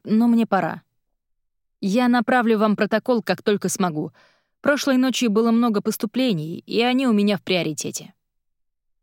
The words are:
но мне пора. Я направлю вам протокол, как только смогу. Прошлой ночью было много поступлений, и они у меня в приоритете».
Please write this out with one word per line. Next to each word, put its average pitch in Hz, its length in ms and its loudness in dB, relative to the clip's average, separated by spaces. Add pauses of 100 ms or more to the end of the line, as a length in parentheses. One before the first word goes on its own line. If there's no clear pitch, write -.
но 220 240 2
мне 233 180 2
пора. 175 360 -2 (960)
Я 220 260 0
направлю 240 520 2
вам 214 180 2
протокол, 220 480 0
как - 180 -2
только 202 260 0
смогу. 160 440 -4 (480)
Прошлой 269 380 2
ночью 254 320 0
было 226 200 2
много 226 320 0
поступлений, 208 800 -4
и - 200 -4
они 254 280 0
у 226 40 2
меня 202 240 2
в - 60 -8
приоритете». - 720 -6 (880)